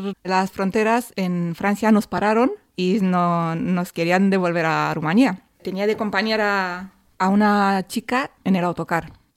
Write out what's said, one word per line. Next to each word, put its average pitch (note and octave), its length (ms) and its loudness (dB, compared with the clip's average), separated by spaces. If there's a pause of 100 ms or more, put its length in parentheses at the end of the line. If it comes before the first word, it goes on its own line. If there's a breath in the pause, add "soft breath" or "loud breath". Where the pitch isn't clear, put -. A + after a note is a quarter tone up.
(240)
las F#3+ 280 0
fronteras, A3 640 0
en F3 400 -2
Francia G#3 360 0
nos G#3 140 4
pararon A3 460 0 (240)
y F#3 260 0
no-, F3 540 0
nos F3+ 360 -2
querían F3+ 380 2
devolver F3 380 0
a D3+ 260 0
Rumanía. F3+ 480 2 (220)
Tenía F#3+ 240 -4
de G#3+ 100 0
compañera G3+ 920 -2 (260)
a F#3+ 120 0
una G3+ 580 2
chica B3+ 420 -4 (140)
en F#3+ 120 2
el F3 80 0
autocar E3 500 -4 (240)